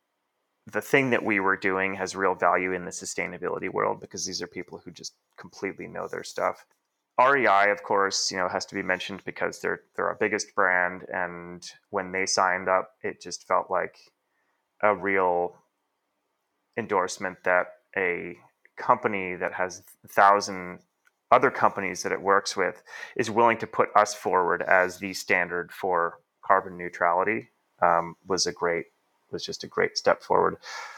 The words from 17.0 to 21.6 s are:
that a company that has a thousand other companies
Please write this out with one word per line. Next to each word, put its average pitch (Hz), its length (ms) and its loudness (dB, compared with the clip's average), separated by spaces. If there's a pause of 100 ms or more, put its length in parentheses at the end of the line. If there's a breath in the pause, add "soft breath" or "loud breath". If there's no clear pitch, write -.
that 90 220 4 (300)
a 87 420 -2 (380)
company 101 580 0
that 87 180 -4
has 92 300 -6 (220)
a 107 40 -20
thousand 98 680 4 (520)
other 131 200 6
companies 98 520 0